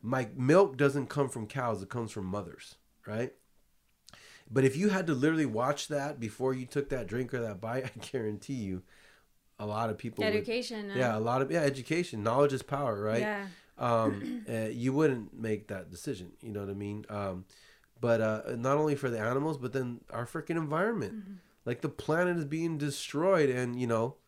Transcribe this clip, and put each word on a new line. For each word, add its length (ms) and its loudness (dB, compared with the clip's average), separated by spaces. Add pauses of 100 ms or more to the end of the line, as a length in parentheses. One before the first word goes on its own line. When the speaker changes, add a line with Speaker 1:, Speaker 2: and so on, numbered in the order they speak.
Speaker 1:
my 340 -2
milk 400 6
doesn't 320 2
come 220 0
from 160 -6
cows, 360 -2
it 60 -10
comes 240 -4
from 140 -6
mothers, 500 -6 (300)
right? 260 -4 (1200)
But 120 4
if 120 6
you 120 4
had 180 2
to 80 2
literally 320 4
watch 420 0
that 300 -4
before 360 -2
you 120 -6
took 220 -2
that 180 -4
drink 260 -4
or 80 -2
that 200 -6
bite, 240 -4
<laughs> 120 -8
I 20 -12 (120)
guarantee 440 -4
you 280 -4 (760)
a 80 -6
lot 240 -2
of 80 -4
people 260 -4
would 100 2
Speaker 2:
Education, 560 -4
uh, 60 -8
Speaker 1:
Yeah, 200 2
a 40 0
lot 220 2
of, 80 0
yeah, 100 2
education. 640 -2
Knowledge 320 4
is 80 -2
power, 380 -2
right? 200 2
Speaker 2:
Yeah. 260 -2 (320)
Speaker 1:
Um, 680 2
<clears throat> 40 -8
uh, 200 -2
you 220 0
wouldn't 460 2
make 300 -2
that 220 -8
decision, 500 -8
you 100 -12
know 100 -6
what 100 -6
I 40 -4
mean? 340 -6
Um, 360 -4 (560)
but, 200 6
uh, 220 2 (140)
not 220 2
only 180 4
for 140 -2
the 100 -2
animals, 380 0
but 140 -6
then 280 -4 (100)
our 160 -4
freaking 300 -4
environment. 580 0
Speaker 2:
Mm-hmm. 180 -10 (340)
Speaker 1:
Like, 160 -2
the 80 0
planet 480 2
is 80 0
being 320 -2
destroyed, 720 2
and, 280 0
you 80 0
know 300 2 (120)